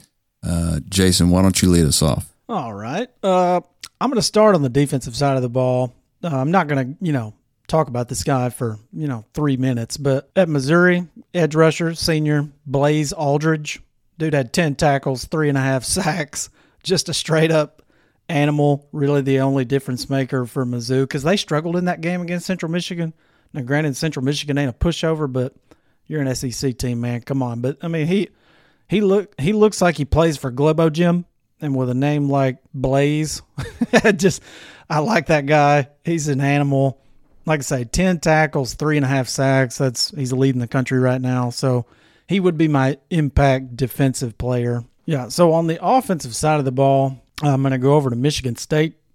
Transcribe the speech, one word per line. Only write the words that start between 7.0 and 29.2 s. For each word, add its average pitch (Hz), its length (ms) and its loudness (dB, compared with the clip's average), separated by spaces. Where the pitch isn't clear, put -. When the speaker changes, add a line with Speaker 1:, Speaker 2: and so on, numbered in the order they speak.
Speaker 2:
you 180 100 -2
know, 113 240 -4
talk 160 220 0
about 120 200 -4
this - 140 -6
guy 127 260 0
for, 117 300 -6
you 156 160 -6
know, 113 160 -8
three 147 220 0
minutes, 123 400 -2
but 139 400 -2
at 180 120 4
Missouri, 170 600 2
edge 156 220 0
rusher, 160 400 2
senior, 151 520 0
Blaze 143 480 0
Aldridge. 151 680 -2
Dude 156 160 -2
had 131 180 -2
ten 156 240 0
tackles, 139 480 0
three 156 240 -2
and 139 100 0
a - 20 0
half 131 240 0
<laughs> - 0 -
sacks, - 640 -4
just 180 240 -2
a 165 60 -4
straight 160 360 0
up 151 320 -2
animal, 147 640 0
really 143 280 0
the 135 200 2
only 135 240 0
difference 131 440 -4
maker 135 380 -2
for 131 180 -4
Mizzou, 123 460 -2
'cause 135 140 -6
they 180 120 2
struggled 170 380 -4
in 180 120 -2
that 165 140 -4
game 180 200 -4
against 175 260 -6
Central 175 240 -4
Michigan. 170 420 -6
Now, 151 100 -8
granted, 143 340 -2
Central 151 280 -4
Michigan 143 340 -2
ain't 143 120 -2
a - 20 -8
pushover, 160 600 -2
but 123 200 -4
you're 151 140 -4
an 135 80 -2
S 131 160 -4
E 123 80 -4
C 135 200 -4
team, 120 280 -4
man. 120 220 -4
Come 135 200 -4
on. 120 200 -6
But, 135 200 -4
I 170 60 -6
mean, 160 180 -2
he, 185 220 0
he 190 140 0
look, 196 400 2